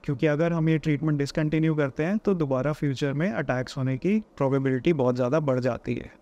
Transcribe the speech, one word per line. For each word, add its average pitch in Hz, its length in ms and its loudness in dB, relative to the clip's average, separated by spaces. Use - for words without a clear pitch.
क्योंकि 147 240 -2
अगर 160 260 2
हम 160 160 2
ये 160 80 4
ट्रीटमेंट 147 420 0
डिसकंटिन्यू 156 560 0
करते 147 280 0
हैं 190 140 0
तो 208 160 0
दोबारा 143 400 0
फ्यूचर 139 400 -2
में 165 180 -2
अटैक्स 135 460 -4
होने 131 200 0
की 202 220 2
प्रोबेबिलिटी 135 760 0
बहुत 127 220 2
ज़्यादा 127 240 2
बढ़ 135 200 0
जाती 120 360 -4
है। - 260 -12